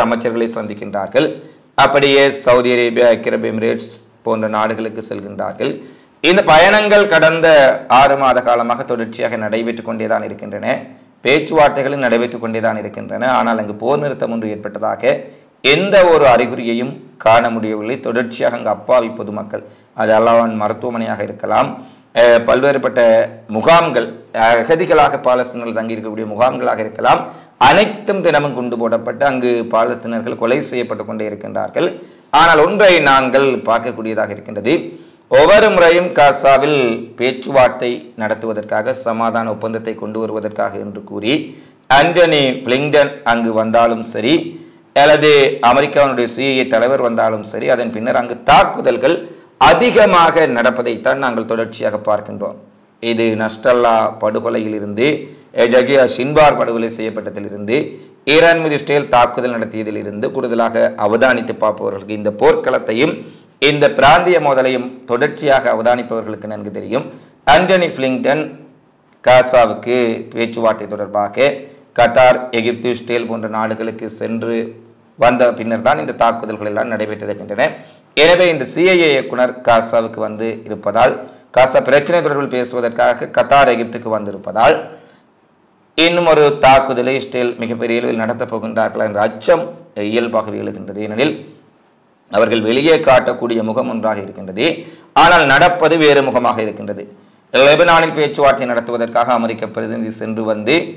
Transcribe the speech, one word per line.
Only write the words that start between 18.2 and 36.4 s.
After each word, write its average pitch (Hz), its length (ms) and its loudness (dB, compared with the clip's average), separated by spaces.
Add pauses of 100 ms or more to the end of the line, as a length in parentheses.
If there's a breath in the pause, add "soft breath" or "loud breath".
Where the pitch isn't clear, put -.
அங்கு 117 120 -6
அப்பாவி 113 400 0
பொதுமக்கள், 104 540 -10 (320 soft breath)
அது 110 180 0
அல்லாவான் 113 440 2
மருத்துவமனையாக 110 680 -6
இருக்கலாம், 107 640 -4 (300 loud breath)
அஹ், 117 300 4
பல்வேறுபட்ட 123 840 2 (180)
முகாம்கள், 123 640 2 (200)
அகதிகளாக 139 880 2
பாலஸ்தீனர்கள் 120 580 -2
தங்கியிருக்கக்கூடிய 110 480 -8
முகாம்களாக 120 520 -2
இருக்கலாம், 117 640 -2 (160)
அனைத்தும் 196 600 2
தினமும் 147 340 0
குண்டு 123 220 -6
போடப்பட்டு 113 460 -4
அங்கு 123 480 0
பாலஸ்தீனர்கள் 117 680 -4
கொலை 123 260 -2
செய்யப்பட்டு 113 420 -8
கொண்டே 107 240 -8
இருக்கின்றார்கள். 104 720 -6 (300 loud breath)
ஆனால் 160 280 6
ஒன்றை 185 420 6
நாங்கள் 135 560 2
பார்க்கக்கூடியதாக 110 760 -2
இருக்கின்றது. 104 440 -4 (560 loud breath)
ஒவ்வொரு 190 400 6
முறையும் 175 420 4
காசாவில் 139 680 4 (360)